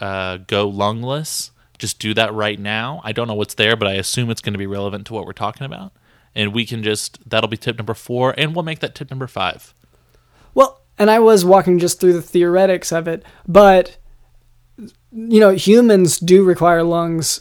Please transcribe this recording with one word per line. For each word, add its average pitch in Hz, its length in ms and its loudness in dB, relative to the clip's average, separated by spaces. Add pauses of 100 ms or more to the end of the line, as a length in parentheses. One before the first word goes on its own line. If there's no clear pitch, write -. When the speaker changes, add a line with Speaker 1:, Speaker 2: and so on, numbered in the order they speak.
Speaker 1:
uh, 95 380 -8
go 101 320 -2
lungless, 113 800 -6 (280)
just - 220 -10
do 107 140 -6
that 110 200 -2
right 107 240 -4
now. 110 460 -8
I 110 80 -10
don't 120 160 -6
know 107 60 -8
what's 104 200 -6
there, 110 220 2
but 110 100 -4
I 98 80 -2
assume 117 340 -6
it's 113 120 -6
gonna 101 180 -8
be 98 80 -8
relevant 101 420 -8
to 113 60 -12
what 98 100 -10
we're 98 100 -14
talking 110 320 -8
about. 95 260 -16 (420)
And 104 180 -4
we 113 140 -4
can 113 160 -10
just, 107 440 -6
that'll 110 220 -2
be 110 80 -8
tip 117 220 -8
number 110 160 -10
four, 123 420 -4
and 156 180 -4
we'll 175 80 -6
make 160 180 -10
that - 140 -10
tip 139 140 -14
number 131 180 -10
five. - 460 -8 (800)
Speaker 2:
Well, 262 300 0 (160)
and 208 120 4
I 220 80 4
was 220 280 6
walking 180 320 4
just 175 200 -2
through 180 140 4
the 175 60 -2
theoretics 180 760 0
of 165 140 -4
it, 165 160 -8 (240)
but, 190 480 6 (840)
you 226 600 -2
know, 208 120 8
humans 196 640 4
do 185 260 6
require 170 380 2
lungs 170 580 -2